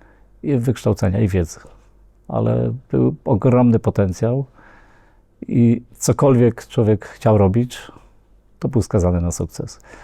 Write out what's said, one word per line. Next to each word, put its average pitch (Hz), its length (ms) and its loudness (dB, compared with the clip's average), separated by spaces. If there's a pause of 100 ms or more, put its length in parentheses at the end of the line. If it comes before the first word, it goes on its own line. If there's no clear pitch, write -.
(420)
i 143 140 -2
wykształcenia, 113 640 -2
i 104 80 2
wiedzy. 92 320 -2 (680)
Ale 117 440 -2 (180)
był 131 240 0 (100)
ogromny 123 540 2
potencjał 110 680 -2 (1040)
i 120 340 2 (160)
cokolwiek 123 680 2
człowiek 107 380 0
chciał - 340 0
robić, 101 540 0 (680)
to - 100 -6
był 113 140 0
skazany 90 380 0
na 85 100 -2
sukces. - 500 -10 (240)